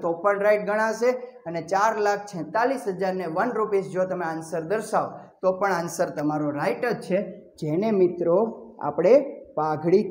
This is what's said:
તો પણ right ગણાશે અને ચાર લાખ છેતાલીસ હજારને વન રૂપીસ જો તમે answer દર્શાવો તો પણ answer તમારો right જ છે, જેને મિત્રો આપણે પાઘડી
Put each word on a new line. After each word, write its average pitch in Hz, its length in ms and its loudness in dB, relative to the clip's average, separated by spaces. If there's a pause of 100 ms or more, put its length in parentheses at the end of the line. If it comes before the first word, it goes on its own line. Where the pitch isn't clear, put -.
તો 220 80 0 (120)
પણ 202 220 2
right 208 240 4
ગણાશે 220 400 0 (380)
અને 165 140 -4 (120)
ચાર 208 200 4 (140)
લાખ 202 240 0
છેતાલીસ 220 540 -2 (160)
હજારને 185 240 -2 (120)
વન 226 220 0
રૂપીસ 196 360 0
જો 185 160 0
તમે 180 200 -4
answer 160 300 -6 (100)
દર્શાવો 208 380 -2 (320)
તો 185 180 2
પણ 190 180 0
answer 170 300 -2 (120)
તમારો 151 400 0
right 214 300 -2
જ 208 40 0 (140)
છે, 190 160 2 (400)
જેને 170 260 0 (120)
મિત્રો 175 360 4 (520)
આપણે 175 260 6 (440)
પાઘડી 160 520 2